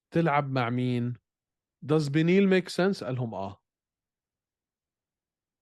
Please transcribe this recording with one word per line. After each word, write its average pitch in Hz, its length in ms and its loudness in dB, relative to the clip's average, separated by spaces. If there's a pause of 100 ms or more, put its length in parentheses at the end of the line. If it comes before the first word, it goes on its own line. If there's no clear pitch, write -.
(140)
"تلعب 143 360 0
مع 123 200 -2
مين؟ 123 440 -2 (720)
Does 151 260 0
بينيل 175 400 4
make 185 180 2
sense؟" 185 360 -2
قال 131 100 -6
لهم، 120 200 -6
"آه." 98 280 -10 (2000)